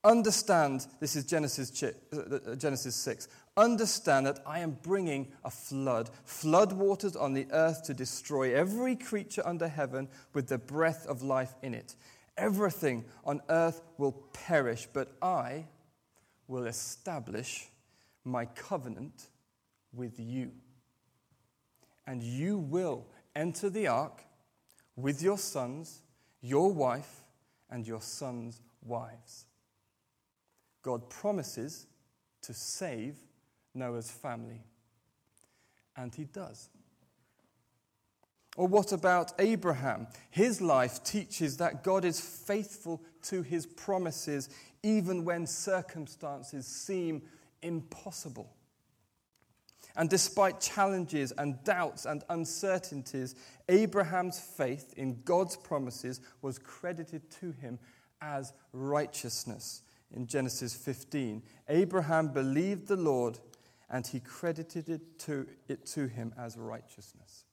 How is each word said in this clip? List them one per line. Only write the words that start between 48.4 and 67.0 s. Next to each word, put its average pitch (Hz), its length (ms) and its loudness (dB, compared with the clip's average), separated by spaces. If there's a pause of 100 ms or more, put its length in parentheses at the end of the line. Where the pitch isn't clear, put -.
And 160 120 2
despite 190 500 4
challenges 175 720 0
and 143 320 -4
doubts 180 420 0
and 147 240 -4
uncertainties, 156 1080 -2 (340)
Abraham's 185 680 4
faith 139 580 -4
in 127 260 -4
God's 175 320 4
promises 131 640 -4 (220)
was 135 180 -6
credited 165 800 -10
to 175 120 -8
him 123 280 -10 (420)
as 139 320 -6 (200)
righteousness. 131 1120 -4 (300)
In 120 140 -8
Genesis 127 480 -2
fifteen, 127 680 -6 (260)
Abraham 165 600 4
believed 151 580 2
the 202 100 2
Lord, 127 420 2 (500)
and 123 160 -4
he 131 140 -6
credited 160 720 -6
it 165 300 -6
to, 139 280 -4 (200)
it - 200 -8
to 143 200 -2
him 117 300 -6
as 113 200 -10
righteousness. - 960 -16